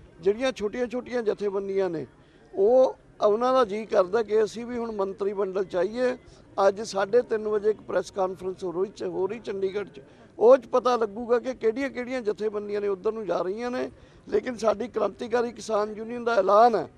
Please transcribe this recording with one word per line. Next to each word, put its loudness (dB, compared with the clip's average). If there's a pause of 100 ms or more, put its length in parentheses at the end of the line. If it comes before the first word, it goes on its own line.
(200)
ਜਿਹੜੀਆਂ 0
ਛੋਟੀਆਂ-ਛੋਟੀਆਂ -4
ਜਥੇਬੰਦੀਆਂ -2
ਨੇ, -6 (480)
ਉਹ, 6 (260)
ਉਹਨਾਂ 2
ਦਾ 4
ਜੀ -4
ਕਰਦਾ 2
ਕਿ 2
ਅਸੀਂ -6
ਵੀ -6
ਹੁਣ -4
ਮੰਤਰੀ -4
ਮੰਡਲ -2
ਚਾਹੀਏ। -2 (520)
ਅੱਜ 2
ਸਾਢੇ 0
ਤਿੰਨ -4
ਵਜੇ 0
ਇੱਕ -2
press -4
conference -6
ਹੋ -4
ਰਹੀ -2
ਚ-, -12
ਹੋ -2
ਰਹੀ -6
ਚੰਡੀਗੜ੍ਹ -6
'ਚ, -20 (380)
ਉਹ 10
'ਚ 2
ਪਤਾ 0
ਲੱਗੂਗਾ 0
ਕਿ -6
ਕਿਹੜੀਆਂ-ਕਿਹੜੀਆਂ -4
ਜਥੇਬੰਦੀਆਂ -4
ਨੇ -2
ਉੱਧਰ -2
ਨੂੰ -8
ਜਾ 0
ਰਹੀਆਂ -4
ਨੇ। -6 (380)
ਲੇਕਿਨ -2
ਸਾਡੀ 0
ਕ੍ਰਾਂਤੀਕਾਰੀ -2
ਕਿਸਾਨ -4
ਯੂਨੀਅਨ -8
ਦਾ 0
ਐਲਾਨ 6
ਹੈ -2